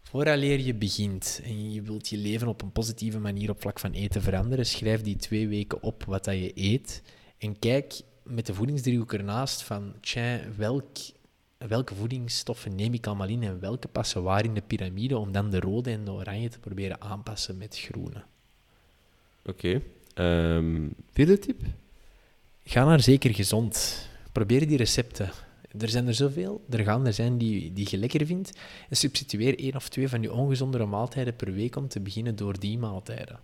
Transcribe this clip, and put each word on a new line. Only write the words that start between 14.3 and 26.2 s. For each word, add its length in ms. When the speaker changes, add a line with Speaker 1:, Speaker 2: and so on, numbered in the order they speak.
Speaker 1:
in 80
de 80
piramide, 560
om 140
dan 180
de 100
rode 320
en 140
de 60
oranje 380
te 100
proberen 420
aanpassen 560
met 220
groene. 440
Speaker 2:
Oké. 360
Ehm, 760
vierde 280
tip? 220
Speaker 1:
Ga 220
naar 160
Zeker 320
Gezond. 760
Probeer 360
die 100
recepten. 540
Er 100
zijn 180
er 60
zoveel, 560